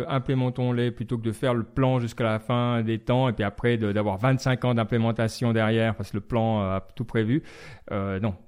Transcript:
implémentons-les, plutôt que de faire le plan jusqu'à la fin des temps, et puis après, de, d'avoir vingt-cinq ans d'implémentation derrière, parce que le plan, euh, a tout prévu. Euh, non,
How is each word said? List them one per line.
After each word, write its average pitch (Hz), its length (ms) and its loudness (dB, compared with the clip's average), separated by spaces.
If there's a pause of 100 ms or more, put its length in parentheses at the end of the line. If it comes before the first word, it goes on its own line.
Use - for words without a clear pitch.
implémentons-les, 127 840 0
plutôt 117 300 -4
que - 40 -4
de 113 80 0
faire 123 220 0
le 117 100 0
plan 131 360 2
jusqu'à 117 240 -2
la 110 160 2
fin 120 420 0
des 110 160 0
temps, 127 320 2
et 107 40 0
puis 104 100 -2
après, 120 340 0
de, 107 140 0
d'avoir 104 260 0
vingt-cinq 127 480 0
ans 123 80 2
d'implémentation 113 800 0
derrière, 113 420 2
parce - 140 -8
que 110 80 -6
le 95 40 -2
plan, 113 420 0
euh, 95 140 0
a - 180 -8
tout 117 100 -6
prévu. 113 380 0 (480)
Euh, 98 280 -2
non, 104 140 -2 (140)